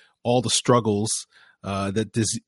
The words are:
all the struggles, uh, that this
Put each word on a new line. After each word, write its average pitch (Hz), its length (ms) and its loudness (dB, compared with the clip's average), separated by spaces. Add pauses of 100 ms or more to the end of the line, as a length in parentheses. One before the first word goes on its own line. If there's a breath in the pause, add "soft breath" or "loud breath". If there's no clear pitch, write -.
(220 soft breath)
all 120 220 2
the 110 80 -2
struggles, 107 580 2 (540 soft breath)
uh, 98 280 -4
that 104 220 -4
this 113 340 -2